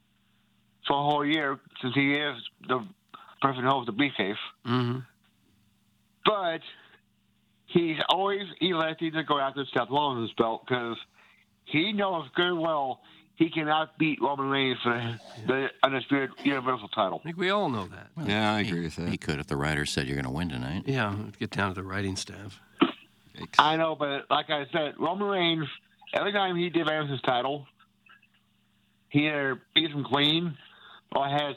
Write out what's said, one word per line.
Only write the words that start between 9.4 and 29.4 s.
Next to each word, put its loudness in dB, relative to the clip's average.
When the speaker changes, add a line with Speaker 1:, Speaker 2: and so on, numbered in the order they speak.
Speaker 1:
Seth -2
Rollins' 0
belt 0
'cause -2
he 0
knows 0
good 2
and 0
well -2
he 4
cannot 0
beat 0
Roman 0
Reigns 2
for 0
the 2
Undisputed 2
Universal 0
title. 0
Speaker 2:
I -20
think -8
we 0
all 2
know -2
that. -18
Speaker 3:
Well, -4
Speaker 4:
Yeah, 2
I 2
Speaker 3:
he, 0
Speaker 4:
agree -2
with -6
that. -4
Speaker 3:
he 0
could -4
if -6
the 0
writer 0
said, -2
"You're -2
gonna -2
win -2
tonight." -6
Speaker 2:
Yeah, -2
let's -14
get -6
down -2
to -4
the -8
writing -4
staff. -12
Speaker 4:
Yikes. -2
Speaker 1:
I 6
know, 2
but -4
like 2
I 0
said, 0
Roman -2
Reigns, 2
every 2
time 2
he 0
defends 0
his -2
title, 0
he 4
either -2